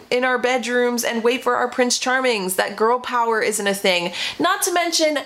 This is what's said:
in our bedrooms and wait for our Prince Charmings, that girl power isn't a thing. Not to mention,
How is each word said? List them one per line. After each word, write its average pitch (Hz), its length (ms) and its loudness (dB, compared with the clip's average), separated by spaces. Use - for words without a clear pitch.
in 247 140 0
our 254 140 2
bedrooms 240 680 0
and 233 180 -2
wait 247 220 2
for 247 140 0
our 247 100 0
Prince 247 320 0
Charmings, 240 560 0
that 202 220 -2
girl 233 240 2
power 233 400 0
isn't 208 260 -2
a 196 80 2
thing. 175 380 0
Not 370 240 0
to 370 100 0
mention, 330 520 0